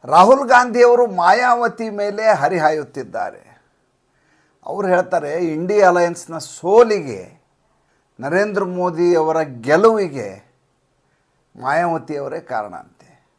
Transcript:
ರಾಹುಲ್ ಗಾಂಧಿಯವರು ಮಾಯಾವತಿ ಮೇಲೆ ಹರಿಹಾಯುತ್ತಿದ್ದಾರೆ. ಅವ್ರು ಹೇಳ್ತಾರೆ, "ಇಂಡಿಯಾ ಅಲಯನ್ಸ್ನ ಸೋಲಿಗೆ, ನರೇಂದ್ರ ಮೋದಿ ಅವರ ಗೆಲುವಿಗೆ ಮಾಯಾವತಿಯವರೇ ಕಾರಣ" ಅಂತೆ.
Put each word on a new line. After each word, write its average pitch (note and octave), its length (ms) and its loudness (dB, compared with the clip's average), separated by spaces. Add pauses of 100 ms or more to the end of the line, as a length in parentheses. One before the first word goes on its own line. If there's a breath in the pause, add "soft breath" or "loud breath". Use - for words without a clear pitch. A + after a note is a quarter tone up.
ರಾಹುಲ್ G#3+ 440 4
ಗಾಂಧಿಯವರು A#3+ 580 4
ಮಾಯಾವತಿ A3+ 840 0
ಮೇಲೆ G#3 420 -2
ಹರಿಹಾಯುತ್ತಿದ್ದಾರೆ. C#3+ 1300 -4 (1000)
ಅವ್ರು F#3+ 220 -6
ಹೇಳ್ತಾರೆ, F3 560 -2
"ಇಂಡಿಯಾ F3+ 440 2
ಅಲಯನ್ಸ್ನ F3 500 -2
ಸೋಲಿಗೆ, E3+ 1040 -2 (760)
ನರೇಂದ್ರ F#3+ 440 -2
ಮೋದಿ F3 520 -2
ಅವರ D#3+ 240 0
ಗೆಲುವಿಗೆ C#3 1120 -2 (1040)
ಮಾಯಾವತಿಯವರೇ D3 800 -4
ಕಾರಣ" G#2+ 340 -8
ಅಂತೆ. - 520 -20 (120)